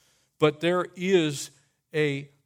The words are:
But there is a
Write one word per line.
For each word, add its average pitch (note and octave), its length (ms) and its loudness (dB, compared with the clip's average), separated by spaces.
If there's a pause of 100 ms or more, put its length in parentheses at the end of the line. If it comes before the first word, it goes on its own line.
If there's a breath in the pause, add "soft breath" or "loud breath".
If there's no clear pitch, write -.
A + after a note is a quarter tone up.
(380)
But D3+ 240 2
there F3 240 0 (100)
is F3 560 0 (420)
a C#3+ 360 -4 (160)